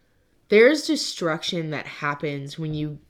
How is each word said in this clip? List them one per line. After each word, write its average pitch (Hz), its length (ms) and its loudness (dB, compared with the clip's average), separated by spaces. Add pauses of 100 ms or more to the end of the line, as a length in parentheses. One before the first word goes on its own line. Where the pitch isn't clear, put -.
(480)
there's 254 380 6
destruction 165 840 -2
that 139 160 -6
happens 143 720 -6
when 156 140 -4
you 151 380 -4